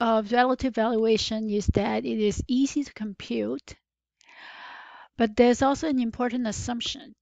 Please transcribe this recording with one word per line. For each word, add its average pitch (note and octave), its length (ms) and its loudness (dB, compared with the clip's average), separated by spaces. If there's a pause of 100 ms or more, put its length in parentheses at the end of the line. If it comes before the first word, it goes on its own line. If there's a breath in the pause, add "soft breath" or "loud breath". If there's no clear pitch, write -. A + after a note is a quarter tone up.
of A3 320 2
relative B3 420 2
valuation A3 760 2
is G#3 200 -2
that G#3+ 360 0
it A#3 140 -4
is G#3 300 0
easy C4+ 340 0
to - 100 -8
compute, A3 800 -6 (1400 loud breath)
but A3+ 200 0
there's A#3+ 260 6
also C#4 260 2
an C4 120 2
important A#3+ 480 -2
assumption. - 720 -8